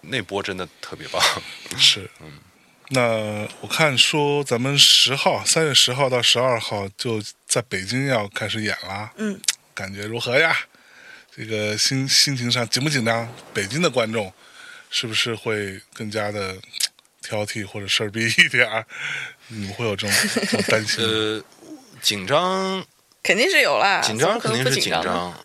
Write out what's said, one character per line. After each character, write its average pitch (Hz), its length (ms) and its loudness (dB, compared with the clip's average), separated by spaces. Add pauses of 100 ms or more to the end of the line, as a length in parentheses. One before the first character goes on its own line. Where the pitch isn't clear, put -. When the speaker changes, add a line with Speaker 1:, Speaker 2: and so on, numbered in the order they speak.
Speaker 1:
那 123 180 -4
波 98 200 -4
真 95 140 -6
的 90 120 -6 (120)
特 - 160 -12
别 78 120 -14
棒。 - 140 -2 (560)
Speaker 2:
是。 - 320 2 (100)
Speaker 1:
嗯。 76 180 -18 (500)
Speaker 2:
那 110 600 0 (120)
我 117 80 -14
看 147 280 2
说 143 480 2
咱 120 160 0
们 139 160 0
十 - 380 6
号， 139 320 2
三 160 180 4
月 147 80 2
十 123 220 4
号 135 160 2
到 123 100 2
十 - 180 4
二 123 200 2
号 101 300 -4 (100)
就 110 240 -4 (240)
在 123 160 0
北 95 220 -6
京 127 220 -2
要 113 220 0
开 104 200 -6
始 110 120 -4
演 104 160 -2 (100)
啦。 101 300 -8
Speaker 3:
嗯。 208 240 -6 (320)
Speaker 2:
感 98 200 -8
觉 101 120 -8
如 113 160 -6
何 123 180 0
呀？ 160 180 2 (760)
这 110 120 -12
个 107 320 -2
心， 135 280 2
心 135 300 4
情 120 140 -2
上 117 180 0
紧 123 140 0
不 156 80 0
紧 135 140 0
张？ 117 280 0 (220)
北 101 120 -2
京 123 140 -4
的 175 80 4
观 117 240 0
众 104 200 -4 (580)
是 - 160 -2
不 110 80 -6
是 117 200 0
会 104 460 -4 (140)
更 110 160 -8
加 104 200 -2
的 98 260 -4 (680)
挑 104 240 -4
剔 107 160 -6
或 101 180 -10
者 98 60 -10
事 - 160 0
儿 107 80 -4
逼 113 160 -2
一 156 220 6
点 123 200 2
儿？ 110 160 -4 (640)
你 107 180 -10
们 98 80 -8
会 120 120 -4
有 101 100 -2
这 107 120 -4
种， 104 80 2 (180)
这 208 120 0
种 214 220 0
担 110 180 2
心 - 160 -2
吗？ 131 80 2
Speaker 1:
呃， 110 340 -2 (560)
紧 101 260 0
张。 190 580 0 (380)
Speaker 3:
肯 185 160 4
定 269 100 4
是 320 140 4
有 147 160 4
啦， 180 240 4
Speaker 1:
紧 110 160 0
张 180 180 4
肯 156 160 -2
定 123 120 0
是 - 160 2
紧 95 100 0
张， 85 100 0
Speaker 3:
怎 85 80 -2
么 90 40 0
可 87 80 0
能 90 100 -6
不 - 0 -
紧 - 0 -
张 - 0 -
呢？ 82 140 -16